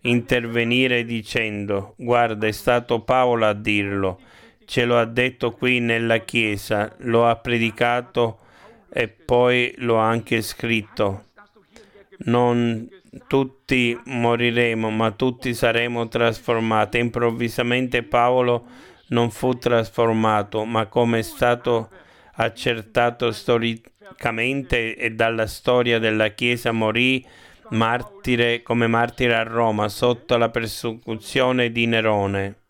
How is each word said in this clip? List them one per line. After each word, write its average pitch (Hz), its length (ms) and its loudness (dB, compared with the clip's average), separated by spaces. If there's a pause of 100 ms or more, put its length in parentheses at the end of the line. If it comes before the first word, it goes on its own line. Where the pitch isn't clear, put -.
intervenire 120 1040 0
dicendo: 104 880 -4
"Guarda, 117 500 0
è 107 60 0
stato 120 480 0
Paolo 123 460 2
a 104 80 2
dirlo, 101 680 -2 (460)
ce 123 180 0
lo 120 140 2
ha 117 80 2
detto 123 460 -2
qui 123 280 0
nella 117 380 2
chiesa, 107 800 -2
lo 117 280 2
ha 117 100 4
predicato 120 1040 -2 (520)
e 117 160 -2
poi 123 680 2
lo 117 200 0
ha 110 80 4
anche 113 360 0
scritto. 107 840 -4 (1000)
Non 120 600 2 (400)
tutti 127 760 0
moriremo, 117 840 0
ma 110 220 0
tutti 123 420 -2
saremo 117 540 0
trasformati." 113 880 0
Improvvisamente 120 1040 -2
Paolo 123 640 2 (420)
non 120 220 2
fu 127 260 -2
trasformato, 110 1080 0
ma 110 200 -2
come 117 340 2
è - 20 -6
stato 120 680 0 (460)
accertato 117 1000 -2
storicamente 117 1600 -2
e 117 160 -4
dalla 113 380 0
storia 123 500 2
della 110 300 2
Chiesa, 120 420 -2
morì 117 560 0 (440)
martire, 117 920 0
come 117 240 0
martire 117 480 0
a 113 80 0
Roma, 113 460 0
sotto 123 480 0
la 117 140 2
persecuzione 117 1200 -2
di 117 140 0
Nerone. 101 720 0 (120)